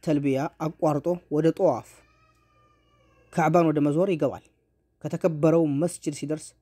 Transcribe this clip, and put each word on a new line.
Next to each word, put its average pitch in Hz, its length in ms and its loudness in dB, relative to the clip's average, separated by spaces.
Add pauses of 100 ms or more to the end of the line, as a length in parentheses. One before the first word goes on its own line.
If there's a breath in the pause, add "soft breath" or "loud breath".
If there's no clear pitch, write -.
ተልቢያ 143 400 0 (200)
አቋርጦ 156 460 -2 (240)
ወደ 156 220 0
ጦዋፍ 147 360 0 (1400)
ካዕባን 165 340 4
ወደ 151 140 2
መዞር 147 300 2
ይገባል። 143 340 -2 (600)
ከተከበረው 165 580 0 (120)
መስጅድ 156 400 -4
ሲደርስ 151 320 -8 (160)